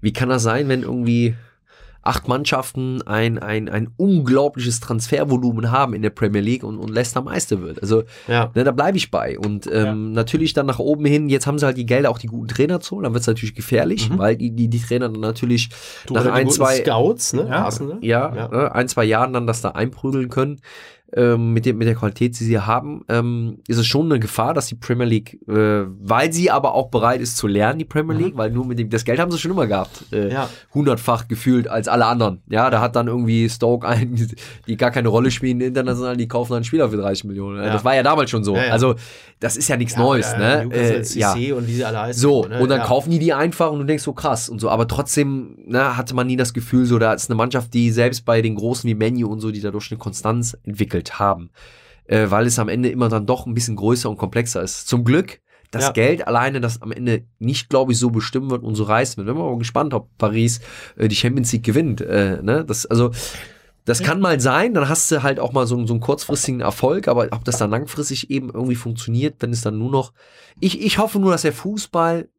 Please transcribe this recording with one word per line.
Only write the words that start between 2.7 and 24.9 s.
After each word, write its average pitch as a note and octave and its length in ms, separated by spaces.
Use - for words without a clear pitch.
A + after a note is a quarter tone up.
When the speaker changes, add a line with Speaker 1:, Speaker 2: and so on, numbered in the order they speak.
Speaker 1:
ein, A2+ 360
ein, G#2+ 300
ein A2+ 280
unglaubliches C#3 840
Transfervolumen B2 880
haben C3 240
in G#2 80
der G#2+ 80
Premier G#2 300
League A#2 240
und, G#2+ 140
und A2 120
Leicester B2 320
Meister A2 400
wird? E2 180
Also, A2 220
Speaker 2:
Ja. A#2+ 300
Speaker 1:
ne, B2+ 80
da C3+ 80
bleib D#3 240
ich - 160
bei. C2 260
Und, G#2 300
ähm, - 40
Speaker 3:
Ja. G#2+ 100
Speaker 1:
natürlich A2+ 580
dann C#3 140
nach A#2+ 140
oben D3 240
hin, D3 240
jetzt C3+ 180
haben C#3+ 140
sie D3 60
halt C3 100
die B2 100
Gelder, B2 240
auch A#2 80
die - 80
guten A2+ 220
Trainer D3 320
zu - 160
holen, G3+ 80
dann A2+ 100
wird's A#2 140
natürlich A2+ 260
gefährlich, C#3+ 560
Speaker 2:
Mhm. F#3 80
Speaker 1:
weil G#2+ 180
die, A#2 140
die, A#2 160
die A#2 160
Trainer A#2+ 280
dann A2 100
natürlich A#2 480
Speaker 2:
Du B2+ 80
Speaker 1:
nach B2 80
Speaker 2:
oder B2 100
die A#2+ 60
Speaker 1:
ein, C3+ 80
Speaker 2:
guten C3+ 100
Speaker 1:
zwei C3 260
Speaker 2:
Scouts, D3 520
ne? - 140
Speaker 3:
Ja. D3+ 140
Speaker 2:
Passende. C#3 380
Speaker 1:
ja, A#2+ 340
Speaker 2:
Ja. A#2 140
Speaker 1:
ne, C3 260
ein, B2 140
zwei A#2+ 160
Jahren A2+ 280
dann A#2+ 140
das A#2 140
da F#2+ 100
einprügeln C3 580
können, C3+ 320
ähm, A#2 380
mit A2+ 140
dem, A#2 100
mit A2+ 100
der A2+ 80
Qualität, A#2 460
die A2+ 40
sie A2+ 140
haben, B2 520
ähm, A#2 480
ist A#2 80
es A#2 100
schon C#3+ 240
eine C3+ 80
Gefahr, A2+ 360
dass C3+ 140
die A#2 80
Premier A#2+ 280